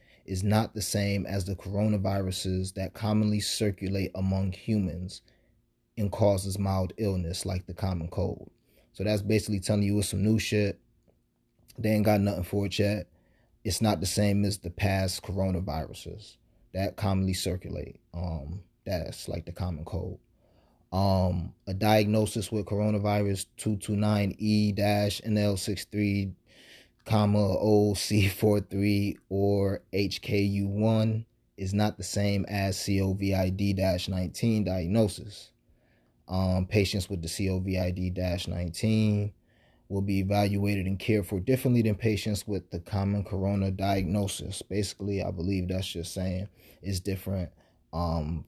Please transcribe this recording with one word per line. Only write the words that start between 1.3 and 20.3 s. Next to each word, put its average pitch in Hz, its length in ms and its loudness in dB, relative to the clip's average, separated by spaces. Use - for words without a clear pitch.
the 98 100 -4
coronaviruses 98 1200 -2
that 95 200 -6
commonly 107 460 0
circulate 95 760 -2
among 95 360 0
humans 92 720 -4
and 101 140 0
causes 98 480 2
mild 95 380 0
illness 92 480 -2
like 92 200 -4
the 92 80 -12
common 87 360 -4
cold." - 420 -4
So 95 100 -6
that's 104 180 2
basically 104 380 2
telling 104 240 2
you 101 160 2
it's 101 80 0
some 98 160 0
new 110 160 4
shit. 104 400 0
They 110 120 -2
ain't 107 160 4
got 104 160 4
nothing 101 240 0
for 101 200 -2
it - 140 -4
yet. 101 300 0
It's - 160 -2
not 107 180 2
the 90 60 -4
same 101 400 2
as 101 140 -2
the 90 100 -10
past 95 520 0
coronaviruses 95 1160 -4
that 95 220 -2
commonly 95 380 2
circulate. 90 640 -6
Um, 82 480 -6
that's 87 420 -6
like 85 180 -6
the 85 60 -12
common 87 320 -6
cold. 92 360 -6